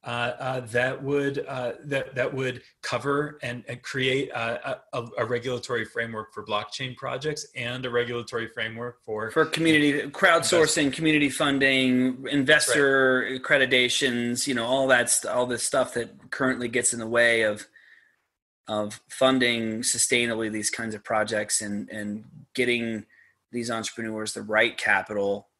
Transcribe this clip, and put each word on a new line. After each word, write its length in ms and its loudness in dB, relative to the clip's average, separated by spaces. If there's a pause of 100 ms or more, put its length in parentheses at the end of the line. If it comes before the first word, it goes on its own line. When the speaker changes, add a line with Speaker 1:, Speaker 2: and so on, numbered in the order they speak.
Speaker 1:
uh, 340 -2
uh, 220 -4
that 420 -2
would, 420 0
uh, 280 -6 (100)
that, 320 -4
that 180 -2
would 280 -4 (200)
cover 600 -2
and, 260 -8
and 140 -10
create 500 0
a, 480 -4 (140)
a, 120 -4 (120)
a 80 2
regulatory 580 -2
framework 500 -8
for 120 -12
blockchain 500 -6
projects 580 -6
and 320 -6
a 40 -4
regulatory 580 -2
framework 560 -8
for 280 -4
Speaker 2:
For 140 4
community, 680 2
crowdsourcing, 720 4
Speaker 1:
invest- 120 0
Speaker 2:
community 340 4
funding, 1000 2
investor 1000 4
Speaker 1:
That's 20 -4
right. 100 -6
Speaker 2:
accreditations, 1040 2
you 60 0
know, 120 -2
all 220 2
that 220 4
st-, 240 0
all 120 2
this 180 -4
stuff 320 0
that 360 -8
currently 380 -2
gets 240 0
in 60 -6
the 80 -6
way 340 4
of, 260 0 (1000)
of 400 -4
funding 720 2
sustainably 680 0
these 200 -4
kinds 260 -6
of 80 -12
projects 580 0
and, 280 -6
and 340 -8 (300)
getting 520 -2 (460)
these 180 -6
entrepreneurs 640 -6
the 100 -10
right 340 2
capital. 720 0 (100)